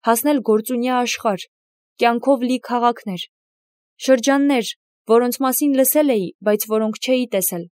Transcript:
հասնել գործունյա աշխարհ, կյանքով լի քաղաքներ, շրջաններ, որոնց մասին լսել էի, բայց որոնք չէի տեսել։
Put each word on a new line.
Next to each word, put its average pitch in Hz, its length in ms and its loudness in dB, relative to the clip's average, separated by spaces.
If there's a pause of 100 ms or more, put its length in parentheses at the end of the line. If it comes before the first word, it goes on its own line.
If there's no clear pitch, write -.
հասնել 233 360 0
գործունյա 240 560 -2
աշխարհ, 226 500 -4 (520)
կյանքով 240 480 2
լի 254 120 0
քաղաքներ, 233 720 -4 (720)
շրջաններ, 269 760 2 (320)
որոնց 240 340 2
մասին 269 380 0
լսել 269 340 2
էի, 190 140 0 (100)
բայց 208 320 -2
որոնք 220 340 -2
չէի 254 240 0
տեսել։ 185 360 -4 (160)